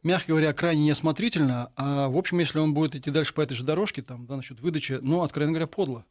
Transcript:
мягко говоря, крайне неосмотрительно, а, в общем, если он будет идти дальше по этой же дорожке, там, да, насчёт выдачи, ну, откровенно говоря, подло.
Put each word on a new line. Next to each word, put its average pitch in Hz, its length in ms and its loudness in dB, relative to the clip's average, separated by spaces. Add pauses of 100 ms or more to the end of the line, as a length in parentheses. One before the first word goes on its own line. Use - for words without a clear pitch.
мягко 170 260 0
говоря, 156 240 4
крайне 156 320 2
неосмотрительно, 151 920 0
а, 139 320 0
в 131 100 0
общем, 180 200 0
если 156 200 0
он 156 160 2
будет 151 200 0
идти 147 160 -6
дальше 147 220 0
по - 80 -2
этой 139 140 0
же 120 100 -6
дорожке, 156 380 -2
там, 120 240 -14
да, 135 100 -8
насчёт 127 240 -12
выдачи, 143 400 -2
ну, 160 220 2
откровенно 151 300 0
говоря, 160 140 0
подло. 135 440 -4